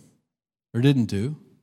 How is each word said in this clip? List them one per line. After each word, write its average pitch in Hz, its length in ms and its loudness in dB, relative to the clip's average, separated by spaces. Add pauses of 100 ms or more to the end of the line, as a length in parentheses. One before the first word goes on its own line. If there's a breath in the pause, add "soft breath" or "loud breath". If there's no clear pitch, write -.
(760)
or 117 80 -2
didn't 135 240 4
do. 110 320 -6 (240)